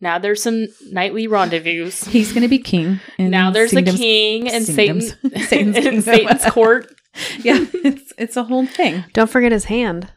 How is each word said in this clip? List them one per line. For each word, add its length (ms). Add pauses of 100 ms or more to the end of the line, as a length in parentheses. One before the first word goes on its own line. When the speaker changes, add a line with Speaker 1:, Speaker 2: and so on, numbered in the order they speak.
Speaker 1:
Now 160
there's 240
some 260 (220)
nightly 360
rendezvous. 640 (180)
Speaker 2:
He's 240
gonna 160
be 100
king 420 (180)
in 120
Speaker 1:
Now 200
there's 220
a 40
Speaker 2:
Satan's 220
Speaker 1:
king 480
in 180
Speaker 2:
kingdoms. 560
Speaker 1:
Satan-, 200
Speaker 2:
<laughs> 80
Satan's 280
Speaker 1:
<laughs> 0
in 60
Speaker 2:
kingdom. 200
Speaker 1:
Satan's 440
court. 480
Speaker 2:
<laughs> 20 (460)
Yeah, 220 (100)
it's, 440
it's 180
a 80
whole 220
thing. 360 (120)
Speaker 3:
Don't 140
forget 220
his 140
hand. 520